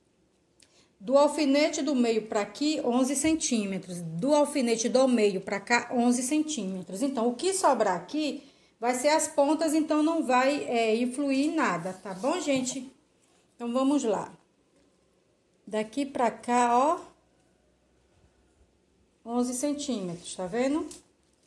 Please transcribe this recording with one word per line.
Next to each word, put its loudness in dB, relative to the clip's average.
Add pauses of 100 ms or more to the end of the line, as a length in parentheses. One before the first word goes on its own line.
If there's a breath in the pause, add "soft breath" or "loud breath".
(1000 soft breath)
Do 0
alfinete 2
do 0
meio 2
pra -2
aqui, -2
onze 0
centímetros. -2
Do 0
alfinete 2
do 4
meio 2
pra -6
cá, 0
onze 2
centímetros. -4
Então, 0
o 0
que -2
sobrar 2
aqui -6 (360 loud breath)
vai 0
ser 0
as 4
pontas, 2
então 2
não 2
vai, 2
é, 2
influir 0
em -2
nada, 0
tá -12
bom, -2
gente? -4 (640)
Então, -6
vamos 2
lá. -2 (1300)
Daqui -4
pra -2
cá, 0
ó, 2 (2250)
onze -2
centímetros, -4
tá -6
vendo? -2 (600)